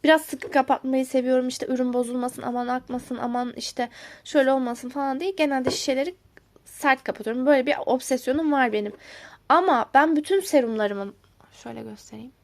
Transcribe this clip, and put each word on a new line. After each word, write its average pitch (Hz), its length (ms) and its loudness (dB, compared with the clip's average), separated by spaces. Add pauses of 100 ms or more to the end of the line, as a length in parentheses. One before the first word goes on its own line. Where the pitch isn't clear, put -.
Biraz 311 180 6
sıkı - 300 -12
kapatmayı 262 540 0
seviyorum. 254 420 0
İşte - 180 -6
ürün 254 280 -2
bozulmasın, 247 480 -4
aman 247 260 -4
akmasın, 247 500 -6
aman 247 400 -4
işte 240 320 -6 (340)
şöyle 269 280 2
olmasın 247 380 -2
falan 277 300 -4
diye 370 120 -4
genelde 277 400 0
şişeleri 285 440 -2 (500)
sert - 380 0
kapatıyorum. 240 420 -4
Böyle 269 200 6
bir 285 100 2 (100)
obsesyonum 262 680 0
var 262 220 2
benim. 208 200 -4 (560)
Ama 320 440 4
ben 302 220 6
bütün 359 240 2
serumlarımın, 214 760 0 (500)
şöyle 233 180 -12
göstereyim. 220 500 -16 (120)